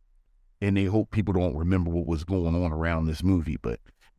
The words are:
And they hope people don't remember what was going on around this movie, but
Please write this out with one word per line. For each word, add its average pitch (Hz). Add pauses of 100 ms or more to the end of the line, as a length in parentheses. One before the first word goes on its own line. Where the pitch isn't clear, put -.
(640)
And 101
they 98
hope 107
people 104
don't 90
remember 85
what 85
was 80
going 85
on 87
around 80
this 78
movie, 87
but 58 (400)